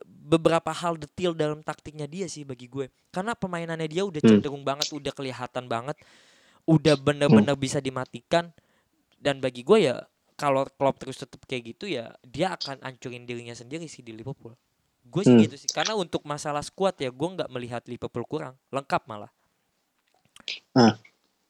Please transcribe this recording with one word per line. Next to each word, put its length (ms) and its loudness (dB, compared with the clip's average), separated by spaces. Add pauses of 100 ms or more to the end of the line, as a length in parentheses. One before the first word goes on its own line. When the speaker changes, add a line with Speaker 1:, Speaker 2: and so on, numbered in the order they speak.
Speaker 1:
beberapa 680 2
hal 280 -4
detail 340 -4
dalam 280 -2
taktiknya 440 -12
dia 220 -8
sih 160 -12
bagi 240 -14
gue. 240 -8 (180)
Karena 240 -6
permainannya 540 -6
dia 160 -4
udah 160 -4
Speaker 2:
Hmm. 160 6
Speaker 1:
cenderung 280 2
banget, 280 -2
udah 220 -6
kelihatan 540 -8
banget, 280 -6 (680)
udah 320 6
bener-bener 580 4
Speaker 2:
Hmm. 80 -4
Speaker 1:
bisa 160 -2
dimatikan. 720 -4 (640)
Dan 240 -2
bagi 240 -4
gue 220 6
ya, 180 0 (320)
kalau 360 0
Klopp 300 0
terus 160 -12
tetap 260 -18
kayak 320 -8
gitu 120 -16
ya, 340 -6
dia 320 -4
akan 280 -10
hancurin 440 -12
dirinya 280 -10
sendiri 340 -12
sih 140 -18
di 120 -16
Liverpool. 420 -14 (480)
Gue 200 -2
sih 100 8
Speaker 2:
Hmm. 100 12
Speaker 1:
gitu 140 0
sih. 100 -20
Karena 280 -2
untuk 280 -2
masalah 380 -6
skuad 340 -2
ya, 140 -6
gue 220 -4
nggak 180 -6
melihat 360 -8
Liverpool 400 -8
kurang, 300 -8 (140)
lengkap 360 -4
malah. 280 -14 (1400)
Speaker 2:
Nah, 240 6 (560)